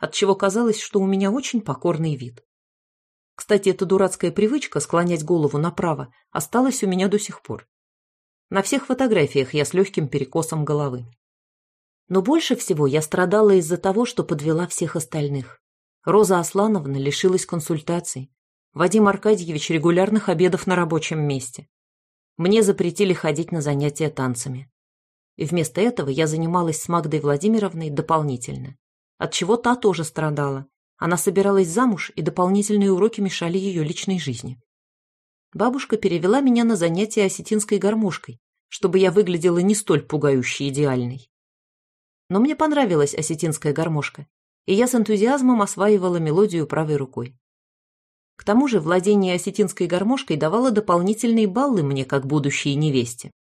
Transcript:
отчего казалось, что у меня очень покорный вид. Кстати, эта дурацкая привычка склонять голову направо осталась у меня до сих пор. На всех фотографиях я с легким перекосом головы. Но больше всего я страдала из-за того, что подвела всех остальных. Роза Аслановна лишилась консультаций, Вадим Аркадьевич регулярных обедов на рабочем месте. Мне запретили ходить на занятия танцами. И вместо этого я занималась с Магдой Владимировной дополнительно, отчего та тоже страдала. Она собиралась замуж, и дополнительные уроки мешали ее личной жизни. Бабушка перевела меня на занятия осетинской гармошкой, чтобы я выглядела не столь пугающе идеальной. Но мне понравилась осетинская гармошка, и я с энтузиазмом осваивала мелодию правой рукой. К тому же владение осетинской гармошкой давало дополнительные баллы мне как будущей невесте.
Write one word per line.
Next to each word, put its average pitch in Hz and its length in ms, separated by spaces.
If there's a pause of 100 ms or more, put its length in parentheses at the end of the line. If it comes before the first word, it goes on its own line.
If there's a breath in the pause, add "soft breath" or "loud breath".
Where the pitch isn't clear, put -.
отчего - 340
казалось, 214 460
что - 180
у 190 80
меня 196 240
очень 247 300
покорный 156 560
вид. 123 260 (920)
Кстати, 202 320
эта 185 160
дурацкая 185 480
привычка 214 480
склонять 170 440
голову 151 340
направо 151 540 (180 soft breath)
осталась 247 520
у 202 60
меня 185 200
до 208 100
сих - 240
пор. - 260 (800)
На 190 140
всех 262 240
фотографиях 190 680
я 147 100
с - 100
легким 180 340
перекосом 151 560
головы. 139 420 (1040)
Но 185 140
больше 262 340
всего 151 300
я 147 160
страдала 190 500
из-за 175 240
того, 190 280
что 185 200
подвела 156 420
всех 170 300
остальных. 143 640 (400)
Роза 185 380
Аслановна 175 560
лишилась 147 500
консультаций, 165 840 (400)
Вадим 185 340
Аркадьевич 196 640
регулярных 175 580
обедов 180 380
на 185 100
рабочем 160 440
месте. 139 480 (680)
Мне 202 260
запретили 190 500
ходить 160 400
на - 80
занятия 147 480
танцами. 131 640 (640)
И - 80
вместо 165 360
этого 208 280
я 156 180
занималась 165 560
с - 60
Магдой 160 320
Владимировной 165 720
дополнительно, 147 840 (440)
отчего 196 360
та 240 200
тоже 180 260
страдала. 143 640 (300)
Она 175 200
собиралась 196 520
замуж, 208 480
и 160 60
дополнительные 196 680
уроки 208 300
мешали 180 380
ее 185 260
личной 175 340
жизни. 127 420 (920)
Бабушка 240 440
перевела 185 440
меня 240 240
на 226 100
занятия 190 520
осетинской 208 520
гармошкой, 196 640 (280)
чтобы 190 300
я 190 120
выглядела 175 480
не 196 160
столь 170 280
пугающе 139 640
идеальной. 131 640 (960)
Но 190 120
мне 302 160
понравилась 240 580
осетинская 156 580
гармошка, 151 540 (400)
и 190 80
я 240 120
с 247 80
энтузиазмом 233 680
осваивала 185 540
мелодию 165 500
правой 151 300
рукой. 131 400 (1000)
К - 80
тому 247 240
же 214 120
владение 180 540
осетинской 190 520
гармошкой 196 520
давало 214 320
дополнительные 208 760
баллы 226 360
мне 139 240
как 135 200
будущей 143 480
невесте. 135 580 (120)